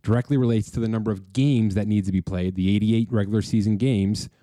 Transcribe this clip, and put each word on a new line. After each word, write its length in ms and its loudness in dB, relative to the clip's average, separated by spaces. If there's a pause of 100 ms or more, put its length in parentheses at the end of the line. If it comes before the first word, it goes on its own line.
directly 340 0
relates 340 0
to 100 -6
the 80 -2
number 220 -2
of 220 -8
games 420 2
that 140 -2
needs 180 2
to 60 0
be 100 2
played, 320 -4
the 200 2
eighty-eight 380 2
regular 300 0
season 340 0
games, 520 0 (140)